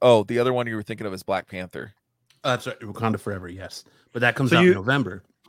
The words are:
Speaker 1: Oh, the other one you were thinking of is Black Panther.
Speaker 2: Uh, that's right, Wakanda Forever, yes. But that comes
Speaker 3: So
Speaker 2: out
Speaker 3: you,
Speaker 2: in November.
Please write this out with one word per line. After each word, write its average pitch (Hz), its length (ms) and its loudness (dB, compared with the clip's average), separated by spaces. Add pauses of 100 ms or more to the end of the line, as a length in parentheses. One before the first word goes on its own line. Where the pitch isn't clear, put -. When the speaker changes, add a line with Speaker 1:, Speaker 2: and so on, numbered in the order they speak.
Speaker 1:
Oh, 117 220 8
the 120 160 -2
other 127 140 0
one 123 140 -2
you 113 80 -8
were 104 80 -8
thinking 110 220 -10
of 98 80 -8
is 92 100 -12
Black 95 240 -4
Panther. 92 460 -12 (500)
Speaker 2:
Uh, 139 80 0
that's 123 160 -4
right, 120 120 -10
Wakanda 110 400 -4
Forever, 92 300 -8
yes. 92 340 -14 (300)
But 117 80 -6
that 120 140 2
comes 131 160 0
Speaker 3:
So 170 60 6
Speaker 2:
out 170 60 6
Speaker 3:
you, 180 60 8
Speaker 2:
in 180 60 6
November. 101 480 -2 (260)